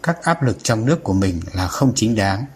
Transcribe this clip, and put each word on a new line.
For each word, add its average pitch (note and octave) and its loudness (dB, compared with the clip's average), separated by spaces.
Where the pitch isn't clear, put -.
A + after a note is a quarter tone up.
các E3+ -2
áp E3 0
lực A#2 0
trong A2+ 0
nước E3 0
của G2 0
mình F#2 0
là F#2 -2
không C3 2
chính A2 2
đáng. G2 0